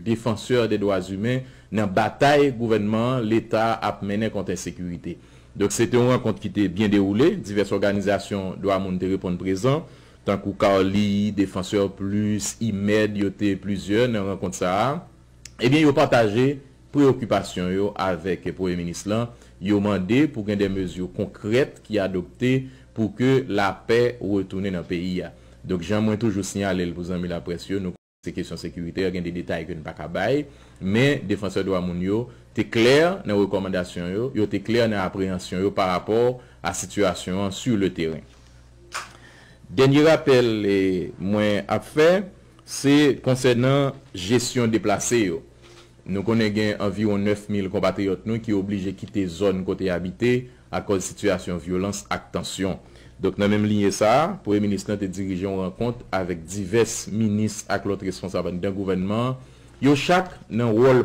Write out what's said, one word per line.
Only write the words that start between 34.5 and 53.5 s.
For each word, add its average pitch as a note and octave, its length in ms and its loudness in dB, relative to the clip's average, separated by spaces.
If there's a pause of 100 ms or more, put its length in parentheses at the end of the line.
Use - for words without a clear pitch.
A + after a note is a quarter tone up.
te G2 140 -2
klè A2+ 240 2
nan G2+ 160 -2
apreyansyon F#2 600 -4
yo G2 120 2
pa F#2+ 160 0
rapò A#2 460 0 (260)
a E2 120 -2
sitiyasyon F#2 680 -2
an G2 100 -4
si B2 220 -2
le F#2+ 180 2
teren. D#2+ 300 -4 (1400)
Dènye C3+ 400 6
rapèl, C#3 420 6 (220)
eh, F#2+ 480 2
mwen G#2 500 0
ap G#2+ 180 -2
fè, D#3 240 4 (560)
se C#3+ 560 4
konsènan C3 720 2 (200)
jesyon A#2 580 0
deplase G#2 540 2
yo. E2 160 -2 (640)
Nou F#2+ 200 -2
konnen A2+ 280 2
gen G#2+ 280 0
anviwon G2+ 440 0
nèf G#2 240 -2
mil G2+ 200 -2
konpatriyòt F#2+ 560 0
nou A2+ 160 -4
ki A2+ 120 -2
oblije G2 400 -2
kite G2 320 -4
zòn F#2 400 -2
kote F#2 240 -2
abite A#2+ 560 -2 (240)
a F#2 120 -4
koz F#2+ 280 -2
sitiyasyon F#2 520 -2
vyolans F#2 480 -4
ak - 240 -8
tansyon. F#2 440 -4 (380)
Donk, F#2+ 240 -2
nan G2+ 80 4
menm G#2 160 2